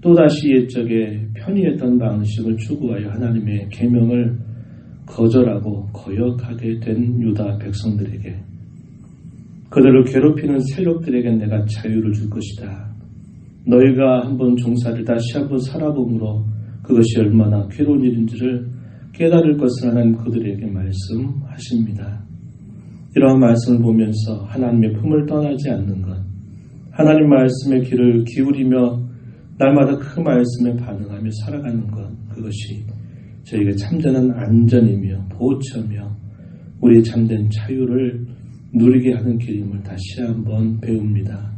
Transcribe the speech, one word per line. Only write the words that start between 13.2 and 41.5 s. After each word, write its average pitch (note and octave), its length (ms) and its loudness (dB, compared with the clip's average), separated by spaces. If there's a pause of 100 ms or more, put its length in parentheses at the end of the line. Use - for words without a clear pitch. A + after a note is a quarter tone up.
너희가 B2+ 580 4
한번 B2+ 320 0
종살이 A#2 480 -2
다시 A#2 320 -2
한번 C#3 220 -2
살아봄으로 B2 840 -4 (380)
그것이 A#2 360 4
얼마나 G#2 500 4
괴로운 D3 360 0
일인지를 B2 640 -2 (440)
깨달을 E3 440 4
것을 B2 340 0
하나님 A#2 260 4
그들에게 A2 500 -4
말씀하십니다. G#2 1600 -6 (920)
이러한 C3 260 6
말씀을 A#2+ 400 4
보면서 A2 680 0
하나님의 A#2 480 0
품을 D3+ 320 0
떠나지 C#3+ 420 -2
않는 G2 320 -4
것, F#2 160 -6 (720)
하나님 D3+ 380 4
말씀의 C3 540 4
귀를 A#2+ 420 2
기울이며 C3 800 0 (560)
날마다 C#3 400 4
그 - 220 -8
말씀에 B2 560 0
반응하며 G2+ 540 -8 (140)
살아가는 B2 460 -6
것, G#2 180 -8 (220)
그것이 A2 520 -10 (640)
저희가 G2+ 280 -2
참전한 B2+ 580 0
안전이며 G#2+ 960 2
보호처며 A2+ 880 -6 (640)
우리의 A#2 240 8
참된 A2+ 460 0
자유를 B2+ 760 -2 (480)
누리게 B2 400 4
하는 A2+ 240 -2
길임을 G2+ 460 -6
다시 F#2+ 400 -10
한번 A2 580 -2
배웁니다. G#2+ 760 -4